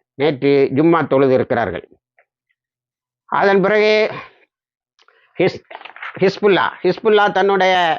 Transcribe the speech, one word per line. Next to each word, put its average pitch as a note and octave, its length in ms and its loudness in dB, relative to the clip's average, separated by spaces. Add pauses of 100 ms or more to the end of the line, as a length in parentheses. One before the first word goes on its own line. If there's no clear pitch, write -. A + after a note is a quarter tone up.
(140)
நேற்று C#3 600 0
ஜும்மா D#3+ 320 2
தொழுது C3+ 280 2
இருக்கிறார்கள். A2+ 540 -4 (1400)
அதன் G3 360 0
பிறகு G#3+ 500 0 (1300)
ஹிஸ்-, - 260 -2 (580)
ஹிஸ்புல்லா, F#3 460 0 (160)
ஹிஸ்புல்லா G#3 500 0
தன்னுடைய F#3+ 420 0 (240)